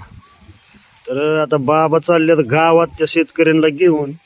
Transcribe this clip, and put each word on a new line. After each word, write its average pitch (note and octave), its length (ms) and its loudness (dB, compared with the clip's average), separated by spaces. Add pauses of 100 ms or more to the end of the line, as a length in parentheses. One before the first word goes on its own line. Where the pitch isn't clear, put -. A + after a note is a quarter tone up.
(1080)
तर D3+ 340 -2
आता D3+ 140 -2
बाबा D3+ 420 0
चाललेत E3 380 2
गावात D#3+ 500 2
त्या D#3 200 -4
शेतकऱ्यांना D#3+ 640 0
घेऊन D3 440 0 (140)